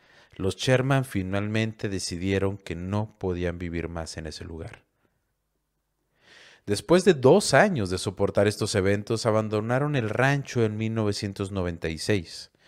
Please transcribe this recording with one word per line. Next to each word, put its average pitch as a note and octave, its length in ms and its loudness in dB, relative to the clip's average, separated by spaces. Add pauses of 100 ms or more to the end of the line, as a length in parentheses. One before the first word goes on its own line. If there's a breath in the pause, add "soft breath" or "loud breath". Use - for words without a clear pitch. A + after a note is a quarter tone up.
(380 soft breath)
los F#2+ 180 -2
Sherman C3 480 2
finalmente G#2 840 -2
decidieron F#2+ 680 -2
que - 180 -10
no G2+ 440 -4
podían F2 400 -2
vivir E2 300 -6
más E2+ 260 -10
en D#2 100 -10
ese D#2 200 -12
lugar. E2 400 -14 (1800 soft breath)
Después D#3+ 380 2
de F#3 120 6
dos C#3 400 6
años C#3+ 340 4
de F#2 80 -2
soportar G2+ 480 0
estos G#2 300 0
eventos, G#2 500 0
abandonaron A2 720 0
el A2+ 120 -2
rancho B2+ 560 0
en G#2+ 140 0
mil A2 160 -2
novecientos G2+ 580 -2
noventa F2 380 -4
y D#2+ 80 -4
seis - 540 -4 (160 soft breath)